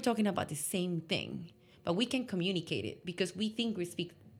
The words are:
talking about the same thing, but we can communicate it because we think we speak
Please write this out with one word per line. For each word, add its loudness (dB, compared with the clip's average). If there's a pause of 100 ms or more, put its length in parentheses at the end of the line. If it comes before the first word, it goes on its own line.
talking 4
about 2
the -4
same 0
thing, -4 (320)
but 2
we 4
can 0
communicate 0
it -8
because -2
we 0
think 0
we -2
speak -4 (280)